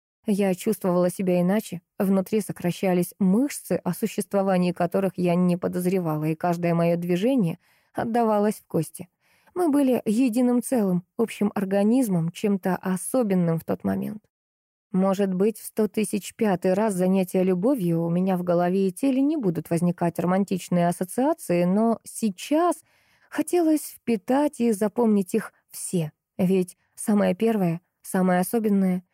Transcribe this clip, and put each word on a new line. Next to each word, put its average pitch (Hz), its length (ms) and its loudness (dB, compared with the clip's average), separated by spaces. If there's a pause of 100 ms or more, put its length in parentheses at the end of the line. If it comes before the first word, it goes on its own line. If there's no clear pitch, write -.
(260)
Я 196 280 2
чувствовала 180 560 0
себя 180 320 0
иначе. 185 400 -2 (160)
Внутри 196 440 0
сокращались 180 760 -2
мышцы, 196 640 0
о 175 100 -4
существовании 190 800 0
которых 185 420 -2
я 175 200 0
не 180 200 2
подозревала, 180 720 -2
и 160 100 -2
каждое 170 400 0
моё 170 220 2
движение 180 640 0 (340)
отдавалось 220 640 0
в - 120 -20
кости. - 400 -4 (480)
Мы 349 140 0
были 262 360 2
единым 247 560 2
целым, 190 420 0 (140)
общим 208 380 -2
организмом, 202 760 0
чем-то 196 440 -2
особенным 185 800 0
в 165 60 -6
тот - 200 -6
момент. 202 380 -4 (720)
Может 190 420 0
быть, 202 240 0
в - 80 -20
сто 214 220 -2
тысяч - 480 -4
пятый 185 380 0
раз 208 200 0
занятия 185 500 2
любовью 185 600 0
у 170 60 -2
меня 185 280 0
в 180 60 -4
голове 175 440 2
и 185 40 0
теле 269 300 0
не 294 140 0
будут 175 340 -2
возникать 175 500 0
романтичные 180 680 0
ассоциации, 180 800 -2
но 214 380 0
сейчас 302 800 -2 (460)
хотелось 311 520 0
впитать 254 800 -2
и 233 120 2
запомнить 214 640 0
их - 180 -2 (160)
все. 160 420 -4 (260)
Ведь 185 400 0 (180)
самое 196 400 2
первое, 190 460 0 (200)
самое 185 380 2
особенное. 196 640 0 (100)